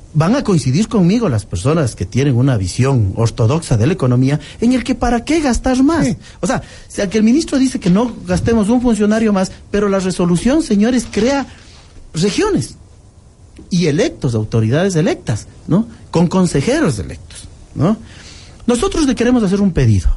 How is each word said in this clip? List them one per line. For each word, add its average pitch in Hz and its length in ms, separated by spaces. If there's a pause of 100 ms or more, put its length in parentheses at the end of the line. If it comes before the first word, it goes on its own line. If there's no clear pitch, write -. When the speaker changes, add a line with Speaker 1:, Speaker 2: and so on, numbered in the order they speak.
(120)
Speaker 1:
van 165 240
a 277 80
coincidir 170 440
conmigo 196 400
las 110 180
personas 123 500
que - 80
tienen 131 320
una 127 200
visión 110 600
ortodoxa 117 600
de 107 100
la 175 60
economía 131 480 (200)
en 240 120
el 247 120
que 254 100
para 240 300
qué 320 160
gastar 262 420
más. 285 240
Speaker 2:
Sí. 214 100 (240)
Speaker 1:
O 180 60
sea, 208 160 (260)
si - 120
al 202 80
que 220 100
el 214 60
ministro 285 340
dice 254 220
que 175 100
no 220 220 (140)
gastemos 202 420
un 240 140
funcionario 214 500
más, 190 180 (200)
pero 208 180
la 196 120
resolución, 185 640
señores, 226 480
crea 254 360 (680)
regiones 208 600 (960)
y 175 160
electos, 151 480
autoridades 117 640
electas, 156 500 (220)
¿no? 208 180 (240)
Con 170 160
consejeros 185 720
electos, - 460 (320)
¿no? 202 200 (720)
Nosotros 320 400
le 262 100
queremos 240 260
hacer 196 180
un 196 120
pedido 110 440